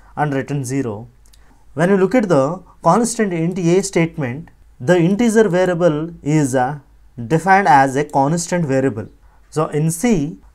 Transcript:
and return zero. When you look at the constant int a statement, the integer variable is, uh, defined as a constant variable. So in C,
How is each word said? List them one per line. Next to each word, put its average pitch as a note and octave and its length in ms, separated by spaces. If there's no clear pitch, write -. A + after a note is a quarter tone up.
and C#3+ 180
return C3+ 320
zero. A#2 420
When F3 160
you G3+ 60
look F#3 180
at B3+ 120
the D#3+ 360
constant G#3 520
int F3 260
a F3 240
statement, D#3+ 680
the D3 180
integer G#3 500
variable E3+ 640
is, C#3+ 320
uh, C3 240
defined F#3+ 400
as C3+ 280
a D3 80
constant D#3+ 640
variable. C3 440
So D#3 160
in D#3 240
C, F3 480